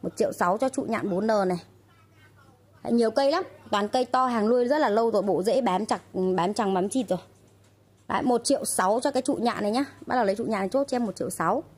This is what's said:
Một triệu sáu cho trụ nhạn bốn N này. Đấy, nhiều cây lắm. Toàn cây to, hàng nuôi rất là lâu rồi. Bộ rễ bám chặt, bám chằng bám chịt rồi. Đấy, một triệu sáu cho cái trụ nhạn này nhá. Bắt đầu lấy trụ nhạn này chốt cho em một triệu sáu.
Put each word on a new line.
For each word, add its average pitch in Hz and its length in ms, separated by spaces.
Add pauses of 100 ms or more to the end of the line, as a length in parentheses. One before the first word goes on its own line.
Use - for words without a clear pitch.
Một - 160
triệu 220 140
sáu 190 260
cho 262 120
trụ 262 120
nhạn 208 280
bốn 202 180
N - 0
này. 190 300 (1300)
Đấy, - 100
nhiều 233 180
cây 277 200
lắm. 359 120 (280)
Toàn 208 160
cây 247 180
to, 254 200
hàng 226 240
nuôi 247 180
rất 262 100
là 277 120
lâu 226 220
rồi. 208 100
Bộ 185 220
rễ 226 180
bám 202 240
chặt, 202 160 (340)
bám 180 180
chằng 202 200
bám 185 160
chịt 247 200
rồi. 185 100 (880)
Đấy, - 160
một 240 200
triệu 262 220
sáu 208 340
cho 277 120
cái 269 100
trụ 285 140
nhạn 226 260
này 208 100
nhá. 262 140 (200)
Bắt 247 100
đầu 247 100
lấy 196 100
trụ 233 80
nhạn 214 160
này 190 100
chốt 277 180
cho - 80
em 240 100
một 196 100
triệu - 140
sáu. 190 340 (140)